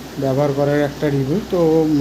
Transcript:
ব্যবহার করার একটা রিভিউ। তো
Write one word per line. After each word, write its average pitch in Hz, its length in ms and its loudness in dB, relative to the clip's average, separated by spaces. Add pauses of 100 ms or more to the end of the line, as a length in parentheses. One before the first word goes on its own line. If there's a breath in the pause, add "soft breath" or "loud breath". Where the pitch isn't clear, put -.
(200)
ব্যবহার 139 320 0
করার 143 280 0
একটা 147 300 -2
রিভিউ। 139 300 0 (100)
তো 175 100 0 (400)